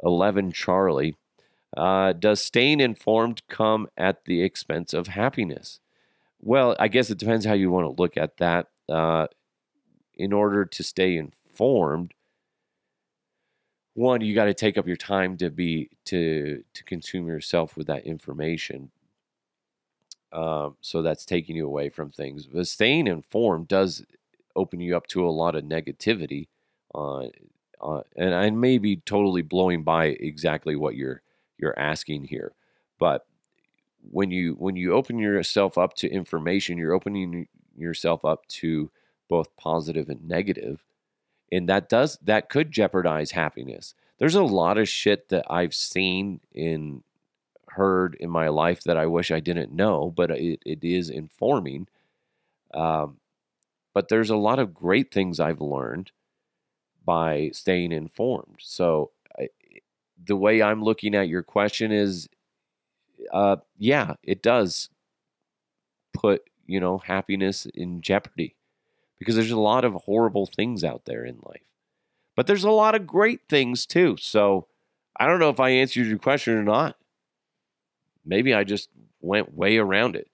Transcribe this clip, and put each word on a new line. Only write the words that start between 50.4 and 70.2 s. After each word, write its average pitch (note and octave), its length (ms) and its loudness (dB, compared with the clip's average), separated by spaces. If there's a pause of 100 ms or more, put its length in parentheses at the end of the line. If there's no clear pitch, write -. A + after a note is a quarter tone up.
it D#2 200 -8
is F2 260 -2
informing. D#2 800 -4 (840)
Um, D#2 460 -2 (760)
but G2 140 0
there's A2 220 2
a A2 60 2
lot G#2+ 220 4
of G2 160 -2
great A2 380 2
things F#2 280 0
I've D#2 200 0
learned C#2+ 520 -6 (920)
by D#2+ 480 0
staying F2 400 -2
informed. E2 680 -6
So D#2+ 500 0 (280)
I, C2 100 -6 (760)
the G2+ 120 0
way G#2+ 260 4
I'm G#2+ 200 2
looking G#2+ 320 0
at G2 140 2
your F2 140 -2
question G#2+ 500 -2
is, G2+ 360 0 (1040)
uh, G2 240 4 (220)
yeah, G#2+ 440 2
it F#2+ 200 -4
does A2+ 480 2 (1200)
put, G2+ 280 2 (240)
you F#2+ 140 -2
know, F2+ 180 0
happiness F#2+ 760 -4
in F2 260 -8
jeopardy - 540 -2 (640)
because A#2 180 -2
there's A2+ 140 2
a A#2 80 0
lot A2 260 4
of A2 100 0
horrible G2+ 520 0